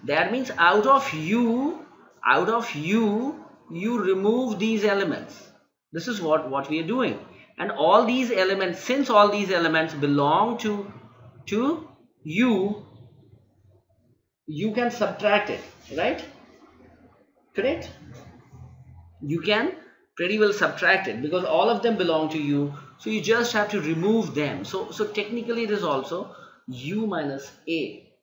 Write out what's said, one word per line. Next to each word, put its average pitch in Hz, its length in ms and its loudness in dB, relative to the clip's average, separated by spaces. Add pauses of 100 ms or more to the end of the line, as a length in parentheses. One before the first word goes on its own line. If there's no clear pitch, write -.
That 165 260 0
means 247 240 -4
out 185 300 6
of - 300 4
U, 233 680 0 (400)
out 147 240 4
of 226 280 -2
U, 214 680 0 (280)
you 208 280 -2
remove 202 600 0
these 214 260 0
elements. 196 640 -2 (420)
This 175 160 -8
is 214 140 -6
what, 156 260 2
what 135 220 -4
we 156 100 0
are 165 60 -4
doing. 202 320 -2 (400)
And 160 140 -4
all 190 340 6
these 247 240 0
elements, 190 520 0
since 262 280 0
all 208 200 8
these 202 200 -2
elements 160 460 2
belong 147 640 2
to, - 340 -4 (540)
to 269 400 -2 (340)
U, 202 640 0 (1600)
you 180 280 -4
can 240 180 0
subtract 208 580 0
it, - 120 -6 (360)
right? - 260 -2 (1300)
Correct? 269 340 -2 (1300)
You 156 200 -4
can 233 320 0 (420)
pretty 185 220 -2
well 208 160 4
subtract 180 540 2
it 113 160 -6
because 175 220 -2
all 170 220 4
of 226 140 2
them 220 160 2
belong 160 320 2
to 156 80 -4
you. 143 380 0 (240)
So - 100 -8
you 220 100 0
just 226 340 2
have 208 180 0
to 202 100 -2
remove 165 540 0
them. 123 280 -2
So, - 280 -8
so - 160 -4
technically 233 560 -4
it 208 80 -2
is 196 120 -2
also 160 520 -4 (320)
U 156 400 -4
minus 143 440 -6 (160)
A. 160 400 -6 (160)